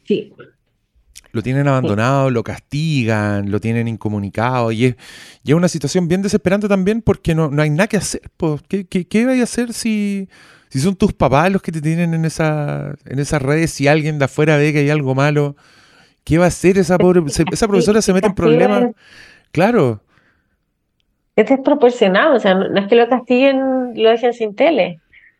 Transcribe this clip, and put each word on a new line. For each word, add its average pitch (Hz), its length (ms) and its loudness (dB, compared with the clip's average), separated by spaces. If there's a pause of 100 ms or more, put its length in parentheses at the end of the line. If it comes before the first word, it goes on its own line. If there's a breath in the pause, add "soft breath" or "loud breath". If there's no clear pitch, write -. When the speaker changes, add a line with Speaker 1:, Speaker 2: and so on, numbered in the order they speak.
Speaker 1:
sí. - 280 -4 (1000)
Speaker 2:
Lo 113 100 -4
tienen 135 220 -2
Speaker 1:
Sí. 143 40 0
Speaker 2:
abandonado, 131 640 0
lo 117 140 -2
castigan, 110 1040 -2
lo 101 100 0
tienen 117 280 -2
incomunicado 113 840 -4
y 113 140 -2
es, 127 120 0 (460 loud breath)
y - 80 -4
es 151 60 4
una 180 100 2
situación 170 400 -2
bien 185 160 0
desesperante 202 460 0
también 202 340 0
porque 170 320 0
no, 156 160 0
no 147 100 0
hay 151 100 2
nada 180 180 0
que 220 80 -2
hacer, - 260 -6 (140)
po. 151 320 -4
¿Qué, 196 180 -6
qué, 180 220 -6
qué 226 180 0
vais 254 140 0
a - 20 2
hacer 240 300 -4
si, 202 560 -4 (400 soft breath)
si 131 100 -6
son 180 160 0
tus 202 180 0
papás 147 380 2
los 190 100 -2
que 180 120 -10
te 160 80 -8
tienen 165 340 -2
en 160 100 -2
esa, 151 720 -4 (100)
en - 140 -8
esas 143 240 -4
redes? 151 300 0
Si 139 160 0
alguien 151 320 0
de 135 60 0
afuera 156 300 0
ve 147 160 2
que 147 60 0
hay 143 120 2
algo 135 260 -2
malo, 143 400 0 (680 soft breath)
¿qué 156 160 0
va 180 60 4
a 175 40 4
hacer 190 300 2
esa 175 200 2
pobre, 180 300 4
se-, 160 220 0
esa 220 160 -2
profesora 202 340 2
se 196 120 0
mete 190 140 0
en 202 40 2
Speaker 1:
El 190 60 -6
castigo 160 220 2
Speaker 2:
problemas? 208 320 2
Speaker 1:
es - 60 -14 (540 soft breath)
Speaker 2:
Claro. 160 500 2 (1400)
Speaker 1:
Es 214 120 2
desproporcionado, 254 880 2
o 220 40 2
sea, 190 140 2
no, 190 140 -2
no 190 100 0
es 196 80 -4
que 240 80 2
lo 233 140 4
castiguen, 262 920 0
lo 220 100 4
dejen 240 240 0
sin 214 200 -8
tele. 208 460 0 (400 soft breath)